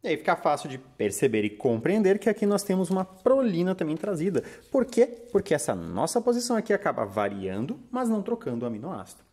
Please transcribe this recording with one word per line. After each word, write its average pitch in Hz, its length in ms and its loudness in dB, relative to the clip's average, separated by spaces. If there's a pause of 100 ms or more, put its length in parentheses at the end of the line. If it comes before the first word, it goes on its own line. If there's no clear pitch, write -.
E 240 40 -4
aí 156 100 0
fica 175 180 2
fácil 147 320 0
de 131 80 -8
perceber 110 680 0
e 104 40 0
compreender 185 680 2
que 226 100 0
aqui 214 160 0
nós 202 180 2
temos 185 280 0
uma 190 160 0
prolina 196 680 2
também 160 220 -2
trazida. 175 480 2 (260)
Por 262 140 2
quê? - 220 4 (260)
Porque 196 220 2
essa 143 200 0
nossa 92 460 -2
posição 240 360 0
aqui 214 180 0
acaba 139 320 -2
variando, 101 760 -4 (100)
mas 247 160 -2
não 220 160 0
trocando 127 440 -4
o - 20 -2
aminoácido. 113 540 -10 (100)